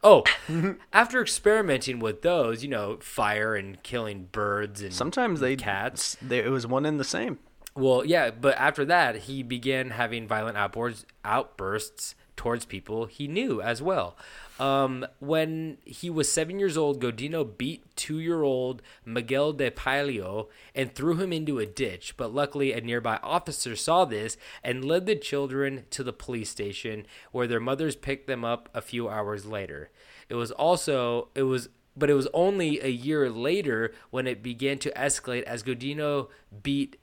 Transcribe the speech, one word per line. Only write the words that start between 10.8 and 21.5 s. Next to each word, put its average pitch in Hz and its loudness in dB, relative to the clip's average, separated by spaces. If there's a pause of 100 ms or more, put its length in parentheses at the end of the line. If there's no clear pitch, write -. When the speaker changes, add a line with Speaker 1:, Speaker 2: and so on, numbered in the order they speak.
Speaker 1:
outbursts 107 -4 (220)
towards 117 -2
people 110 -6
he 143 -10
knew 170 -2
as 113 -2
well. 147 0 (440)
Um, 135 2 (140)
when 160 -2
he - -10
was 156 2
seven 170 0
years 196 2
old, 147 2
Godino 127 -2 (100)
beat 135 -6
two-year-old 143 0 (240)
Miguel 127 0
de 135 2
Palio 113 -2 (260)
and 131 -2
threw 160 2
him 185 -2
into 151 -2